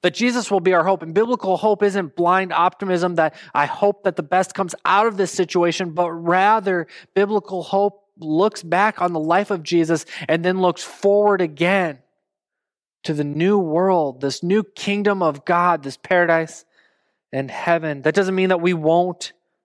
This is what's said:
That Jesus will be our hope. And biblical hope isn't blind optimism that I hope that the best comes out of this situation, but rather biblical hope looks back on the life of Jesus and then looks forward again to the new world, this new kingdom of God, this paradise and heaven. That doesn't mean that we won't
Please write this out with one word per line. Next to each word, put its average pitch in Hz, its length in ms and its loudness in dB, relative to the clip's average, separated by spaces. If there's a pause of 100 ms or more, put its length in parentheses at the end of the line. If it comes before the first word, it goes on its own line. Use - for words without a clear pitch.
That 180 120 0
Jesus 240 360 -2
will 196 100 2
be 180 120 2
our 170 120 4
hope. 185 180 0
And 160 120 -12
biblical 208 420 0
hope 208 260 0
isn't 196 340 -2
blind 175 360 2
optimism 180 640 0
that 160 180 0 (200)
I 143 120 2
hope - 380 -2
that 185 120 -2
the 175 60 -6
best 185 320 -2
comes 190 200 -6 (100)
out 202 220 2
of 220 100 -4
this 185 140 0
situation, 175 600 0
but 170 200 -2
rather 185 760 0 (280)
biblical 196 480 0
hope 202 460 -2 (100)
looks 165 440 0
back 185 380 0
on 175 140 -2
the 160 60 -4
life 170 300 0
of 185 120 -4
Jesus 165 420 0 (240)
and 165 160 0
then 185 160 0
looks 180 220 0
forward 202 580 2
again 170 580 0 (1040)
to 160 120 -4
the 147 100 -2
new 165 340 0
world, 165 640 0
this 139 220 -4
new 196 200 2
kingdom 202 600 -2
of 147 240 -2
God, 175 360 2
this 139 140 -10
paradise 165 720 0 (640)
and 135 180 -6
heaven. 156 520 -2
That 151 120 0
doesn't 190 200 2
mean 185 160 2
that 180 100 2
we 180 140 2
won't 170 580 0 (320)